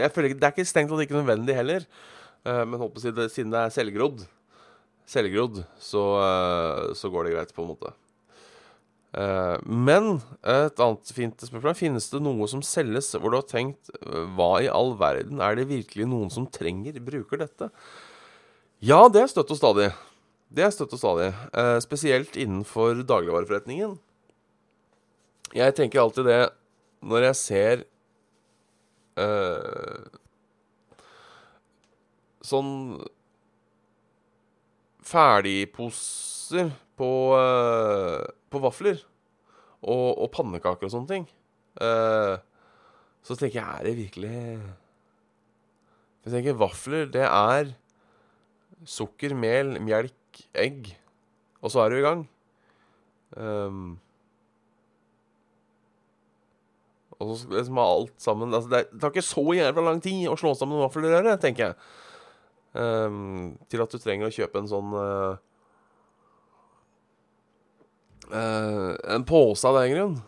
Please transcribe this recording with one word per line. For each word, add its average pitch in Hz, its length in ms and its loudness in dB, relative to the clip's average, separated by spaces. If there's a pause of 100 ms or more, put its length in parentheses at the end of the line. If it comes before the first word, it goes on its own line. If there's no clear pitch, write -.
jeg 147 100 2
føler 151 160 0
ikke, 135 140 -4
det 143 80 6
er 143 80 -8
ikke 180 160 -2
strengt 151 180 2
tatt 156 140 0
ikke 143 100 -2
nødvendig 131 400 2
heller. 151 320 -2 (560)
Eh, 120 220 -2
men 120 160 -6
håper 110 180 -8
å 120 60 -6
si 117 100 -4
det, 117 160 -2
siden 113 240 -4
det 117 80 2
er 113 140 -4
selvgrodd, 113 480 -2 (840)
selvgrodd, 107 540 -2 (180)
så, 101 280 0 (120)
eh, 87 800 0
så 101 100 -8
går 87 160 -4
det 85 140 -2
greit - 180 -8
på 85 80 -6
en 82 80 -8
måte. - 240 -14 (1200)
Eh, 95 480 -2
men 151 540 2 (260)
et 139 380 2
annet 113 340 0
fint 117 320 -6
spørsmål. 127 300 -4
Finnes 139 340 -2
det 143 80 -4
noe 123 300 -2
som 131 140 -6
selges 131 520 -2
hvor 110 160 -2
du 127 60 4
har 127 100 -4
tenkt, 131 400 -4 (140)
eh, 82 240 -6 (100)
hva 90 240 6
i 131 80 2
all 123 320 2
verden 82 400 0
er 104 160 2
det 131 140 -2
virkelig 117 400 -4
noen 110 220 -2
som 127 180 -6
trenger, 98 500 -8
bruker 135 400 -8
dette? 160 300 -8 (1120)
Ja, 156 240 12
det 214 140 8
er 262 100 2
støtt 156 220 0
og 143 60 -6
stadig. 101 280 6 (640)
Det 165 140 2
er 208 80 2
støtt - 180 -6
og 131 80 -8
stadig. 92 300 2 (240)
Eh, 120 260 4
spesielt 143 560 0
innenfor 113 680 0
dagligvareforretningen. 101 880 -2 (1600)
Jeg 131 220 4
tenker 131 240 4
alltid 123 260 2
det 120 140 6 (640)
når 120 240 4
jeg 131 100 0
ser, 107 440 2 (1300)
eh, 98 880 -4 (2500)
sånn 139 280 -2 (2250)
ferdigposer 120 1700 0 (260)
på, 127 120 -2 (280)
eh, 113 840 2 (260)
på 139 120 -4
vafler 190 380 0 (840)
og, 127 260 0 (160)
og 120 100 -2
pannekaker 90 540 -4
og 98 60 -10
sånne 127 160 -6
ting. 190 160 -6 (560)
Eh, 110 520 2 (920)
så 127 100 -8
tenker 120 240 -4
jeg, 101 60 -10
er - 220 -8
det 117 100 -4
virkelig, 107 440 -10 (1800)
jeg 113 80 -6
tenker, 123 240 -2
vafler, 135 520 -2
det 127 160 2
er 123 480 2 (1120)
sukker, - 520 -6
mel, 123 440 0
melk, 110 320 0 (420)
egg, 120 340 -2 (720)
og 104 100 -6
så 120 120 4
er 110 80 4
du 127 60 0
i 139 60 2
gang. 160 200 0 (1120)
Ehm, 101 500 -8 (3250)
og 107 140 -8
så 113 100 -10
skal 113 200 -6
liksom 123 200 -2
ha 117 140 4
alt 117 260 -2
sammen, 113 320 -4
altså, 117 200 -2
det, 123 100 2 (100)
det 110 100 -16
tar 147 120 -2
ikke 175 100 -2
så - 200 -2 (120)
jævla 160 320 2
lang 165 160 -2
tid 190 240 -4
å 139 100 -2
slå 156 180 0
sammen 139 200 -4
noen 139 100 0
vaffelrøre, 170 560 2
tenker 123 280 0
jeg. - 80 -12 (960)
Ehm, 104 800 -4 (160)
til 117 100 0
at 113 100 -4
du 120 100 -8
trenger 104 260 -2
å 113 80 -10
kjøpe 101 240 -4
en 104 100 -8
sånn, 101 300 -4
eh, 98 340 -2 (3000)
eh, 107 560 -2 (240)
en 123 120 -2
pose 135 400 6
av 135 120 6
den 127 140 2
grunn. 180 340 -2